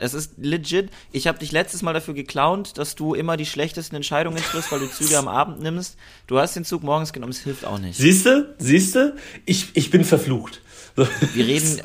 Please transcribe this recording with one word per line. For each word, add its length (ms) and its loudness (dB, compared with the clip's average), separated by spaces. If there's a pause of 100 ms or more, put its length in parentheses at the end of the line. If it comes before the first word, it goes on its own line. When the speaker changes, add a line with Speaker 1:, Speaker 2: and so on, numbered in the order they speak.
Speaker 1:
Es 120 -4
ist 240 -8
legit, 520 -2 (240)
ich 140 -2
hab 120 0
dich 140 -6
letztes 280 -2
Mal 120 -2
dafür 200 -4
geklaunt, 640 -2
dass 180 -6
du 180 -2
immer 240 -2
die 80 -6
schlechtesten 500 -6
Entscheidungen 400 -2
triffst, 380 -4
weil 80 -2
du 100 -4
Züge 260 2
am 120 0
Abend 320 -2
nimmst. 340 -6 (320)
Du 120 0
hast 180 0
den 80 -6
Zug 180 -4
morgens 300 -2
genommen, 180 -8
es 80 -10
hilft 240 -8
auch 160 -6
nicht. 180 -8
Speaker 2:
Siehste? 600 6
Siehste? 580 4 (300)
Ich, 300 0
ich 160 2
bin 120 8
verflucht. 560 0 (380)
So. 100 6 (260)
Speaker 1:
Wir 140 2
reden, 380 2